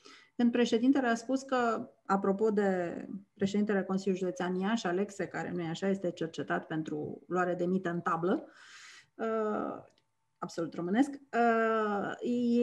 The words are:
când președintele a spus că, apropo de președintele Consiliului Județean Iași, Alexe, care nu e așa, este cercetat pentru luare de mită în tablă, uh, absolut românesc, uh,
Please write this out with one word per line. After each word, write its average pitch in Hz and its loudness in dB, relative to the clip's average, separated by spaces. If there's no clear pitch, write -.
când 240 4
președintele 247 4
a 233 4
spus 262 -2
că, 240 0
apropo 196 2
de 190 2
președintele 202 2
Consiliului 190 0
Județean 180 -2
Iași, 196 0
Alexe, 185 -2
care 165 -6
nu 175 -4
e 165 -4
așa, 175 -2
este 190 0
cercetat 160 -4
pentru 156 -6
luare 180 0
de 175 0
mită 185 0
în 170 -2
tablă, 175 0
uh, 220 -4
absolut 170 -6
românesc, 208 2
uh, 226 0